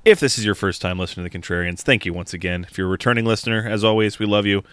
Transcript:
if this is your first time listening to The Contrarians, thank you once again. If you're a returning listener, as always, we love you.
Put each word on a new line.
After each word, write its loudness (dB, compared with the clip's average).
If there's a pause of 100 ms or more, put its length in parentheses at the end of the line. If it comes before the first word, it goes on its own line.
if 8
this 0
is -4
your 2
first -2
time -4
listening -6
to -10
The -10
Contrarians, -4
thank 0
you -4
once -8
again. -4
If -10
you're -2
a 0
returning 0
listener, 0
as 0
always, 2
we 0
love 2
you. 2 (100)